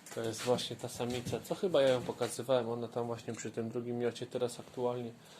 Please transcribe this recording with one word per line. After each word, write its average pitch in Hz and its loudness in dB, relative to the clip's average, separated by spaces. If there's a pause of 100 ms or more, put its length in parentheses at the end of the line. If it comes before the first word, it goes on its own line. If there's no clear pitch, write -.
(160)
To 117 -4
jest 113 -2
właśnie 120 2
ta 120 -8
samica, 120 -2
co 165 -2
chyba 160 4
ja 135 8
ją 123 4
pokazywałem. 120 2
Ona 117 -2
tam 117 -2
właśnie 117 -4
przy 110 -6
tym 113 -2
drugim 120 -2
miocie 120 0
teraz 120 -2
aktualnie 123 -2 (280)